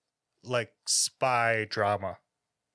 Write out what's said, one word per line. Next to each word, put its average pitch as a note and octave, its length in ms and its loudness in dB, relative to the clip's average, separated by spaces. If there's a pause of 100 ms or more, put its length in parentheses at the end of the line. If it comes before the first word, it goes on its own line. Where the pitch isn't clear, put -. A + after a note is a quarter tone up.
(420)
like, A#2+ 300 -4 (160)
spy A#2 800 0
drama. G2+ 480 -2 (580)